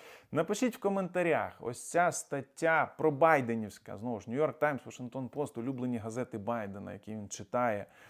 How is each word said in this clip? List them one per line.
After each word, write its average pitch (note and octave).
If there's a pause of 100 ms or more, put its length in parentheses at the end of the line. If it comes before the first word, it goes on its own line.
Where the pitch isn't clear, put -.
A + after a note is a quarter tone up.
(340)
Напишіть G3+
в -
коментарях, F3+
ось -
ця E3+
стаття C#3+
пробайденівська, C3
знову A2+
ж, G#2
New B2+
York D3+
Times, D3
Washington B2
Post, C#3
улюблені B2
газети A2+
Байдена, G2+
які G2
він G#2+
читає. A2+ (240)